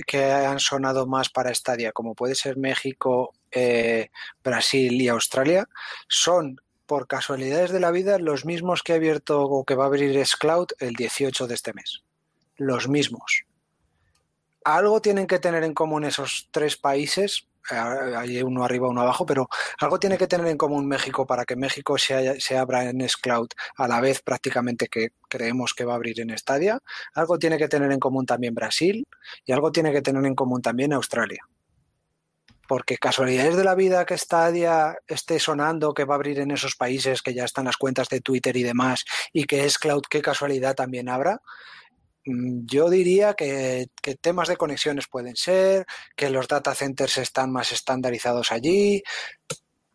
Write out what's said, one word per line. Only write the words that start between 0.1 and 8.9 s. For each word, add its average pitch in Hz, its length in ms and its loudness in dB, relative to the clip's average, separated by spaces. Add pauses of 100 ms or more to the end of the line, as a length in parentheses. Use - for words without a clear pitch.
han 139 300 2
sonado 135 440 0
más 131 240 0
para 123 240 -2
Stadia, 117 380 -2
como 113 240 -6
puede 123 180 -2
ser 131 220 -4
México, 131 800 -2 (180)
eh, 117 560 2 (340)
Brasil 127 600 2
y 123 80 2
Australia, 135 580 2 (400)
son, 160 540 0 (240)
por 139 220 -2
casualidades 139 640 -2
de 185 100 0
la 175 100 2
vida, 185 280 2
los 147 260 -2
mismos 170 380 -2
que 170 100 0